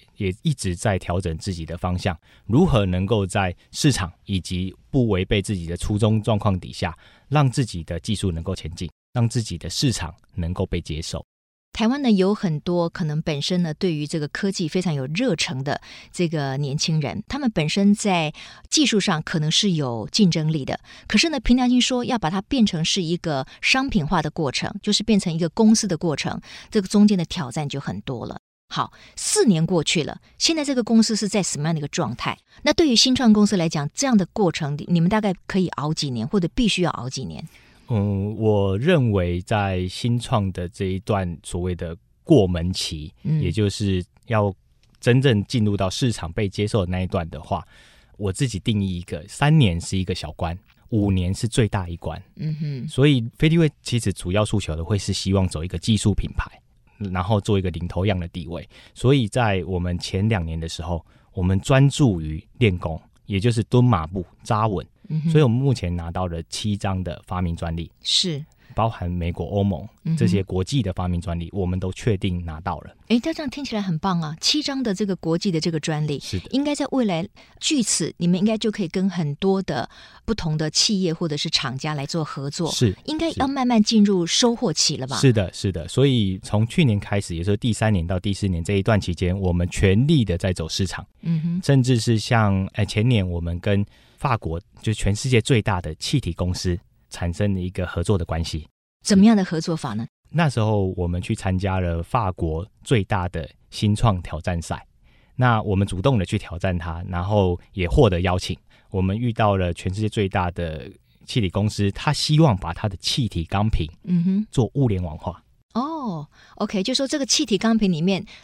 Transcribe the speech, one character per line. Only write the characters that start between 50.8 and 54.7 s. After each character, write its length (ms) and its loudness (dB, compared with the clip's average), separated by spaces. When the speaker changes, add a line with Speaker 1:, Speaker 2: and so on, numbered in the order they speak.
Speaker 1:
五 220 2
年 220 2
是 140 -4
最 200 2
大 220 -4
一 80 -8
关。 240 -10
Speaker 2:
嗯 260 -6
哼。 260 -6
Speaker 1:
所 200 4
以 200 4
飞 100 4
利 80 4
浦 100 4
其 160 -2
实 160 0
主 180 -6
要 140 2
诉 140 0
求 160 -4